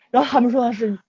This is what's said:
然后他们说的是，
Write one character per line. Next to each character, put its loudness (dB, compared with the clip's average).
然 4
后 -4
他 2
们 2
说 0
的 -2
是， -6